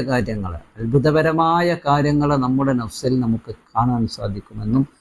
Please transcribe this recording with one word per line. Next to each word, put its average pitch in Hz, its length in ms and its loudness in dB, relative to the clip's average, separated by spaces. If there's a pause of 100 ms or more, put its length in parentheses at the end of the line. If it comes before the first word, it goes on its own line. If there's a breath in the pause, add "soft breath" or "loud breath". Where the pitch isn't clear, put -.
കാര്യങ്ങൾ, 110 520 -4 (180)
അത്ഭുതപരമായ 156 960 2 (160)
കാര്യങ്ങൾ 147 540 2
നമ്മുടെ 131 380 0
നഫ്സിൽ 123 440 -4
നമുക്ക് 113 320 -2 (140)
കാണാൻ 117 420 0
സാധിക്കുമെന്നും 107 800 -4 (160 soft breath)